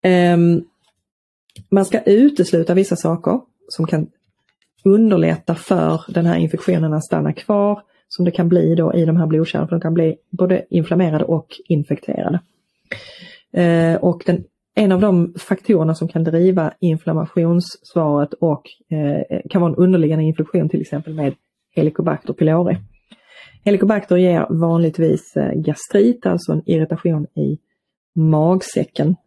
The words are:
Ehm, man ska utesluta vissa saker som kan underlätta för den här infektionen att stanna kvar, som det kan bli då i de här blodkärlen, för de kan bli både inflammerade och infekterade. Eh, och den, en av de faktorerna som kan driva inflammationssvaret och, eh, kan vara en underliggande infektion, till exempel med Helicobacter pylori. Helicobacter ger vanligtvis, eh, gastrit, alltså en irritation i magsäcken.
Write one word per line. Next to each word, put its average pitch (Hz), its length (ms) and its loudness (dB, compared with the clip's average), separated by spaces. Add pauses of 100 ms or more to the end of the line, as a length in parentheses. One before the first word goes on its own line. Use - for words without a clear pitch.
Ehm, 175 600 2 (1040)
man 196 160 2
ska 214 160 -2
utesluta 196 720 2
vissa 190 220 0
saker 170 440 -2 (280)
som 160 200 -6
kan 156 200 -2 (760)
underlätta 180 720 2
för 160 520 -2
den 170 180 -2
här 170 120 2
infektionen 160 560 -2
att 156 120 -4
stanna 151 280 -2
kvar, 202 480 -2 (260)
som - 180 -4
det 170 60 0
kan 170 180 0
bli 165 260 2
då 165 180 0
i 170 120 2
de 160 120 2
här 160 100 0
blodkärlen, 156 400 -2
för - 80 -4
de 170 60 -2
kan 165 120 -4
bli 165 240 0 (120)
både 185 400 -2
inflammerade 165 540 0
och - 240 -2 (180)
infekterade. - 760 -4 (1120)
Eh, 165 420 2
och 175 300 -2
den, 175 180 -2 (320)
en 208 160 2
av 180 100 2
de 175 380 2
faktorerna 160 560 0
som 165 120 -6
kan 165 160 -2
driva 165 560 0
inflammationssvaret 160 1500 -2
och, 156 360 -2 (220)
eh, 151 580 -4
kan 180 120 0
vara 170 100 0
en - 60 -4
underliggande 160 480 2
infektion, 160 440 -2
till 151 120 -2
exempel 156 320 -10
med 143 220 -4 (400)
Helicobacter 156 580 -2
pylori. 175 440 0 (840)
Helicobacter 202 540 2
ger 180 320 2
vanligtvis, 165 880 0
eh, 143 160 -2
gastrit, 202 720 0
alltså 180 260 -2
en 156 140 -2
irritation 160 680 -2
i 151 260 -4 (560)
magsäcken. 160 1000 0 (120)